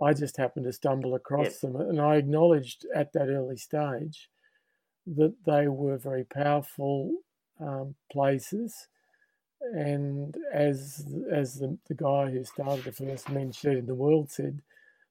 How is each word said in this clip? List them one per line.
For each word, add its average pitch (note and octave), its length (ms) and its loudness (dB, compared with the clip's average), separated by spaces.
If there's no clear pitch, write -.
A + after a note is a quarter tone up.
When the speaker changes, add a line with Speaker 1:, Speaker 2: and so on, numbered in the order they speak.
Speaker 1:
I D3 120 6
just C#3 240 -4
happened C3 280 0
to B2+ 60 -4
stumble C3+ 420 0
across C#3+ 320 0
Speaker 2:
Yes. - 140 -6
Speaker 1:
them. B2+ 160 -4
And D#3 240 0
I D3+ 160 6
acknowledged D3+ 800 4
at D3 180 0
that C#3 160 2
early C3 300 -2
stage D3+ 720 -4
that D#3 280 4
they D3 220 4
were C#3 300 0
very C3 260 -4
powerful, C#3+ 920 -2
um, C#3 360 -8
places. C#3 760 -2
And C#3+ 760 -2
as, D3 520 0
as C#3 260 0
the, C#3 220 -6
the D#3 60 -4
guy C#3 360 2
who B2+ 140 -4
started C#3 400 -4
the C3 80 -10
first C3+ 380 -8
men's C3+ 260 -4
shed C#3+ 200 0
in A#2+ 100 -2
the B2+ 80 -4
world D3 360 4
said, C#3+ 320 -6